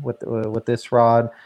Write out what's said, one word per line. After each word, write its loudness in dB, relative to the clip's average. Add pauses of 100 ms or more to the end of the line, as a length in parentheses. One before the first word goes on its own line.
with, -8
uh, -6
with -6
this -4
rod. 4 (140)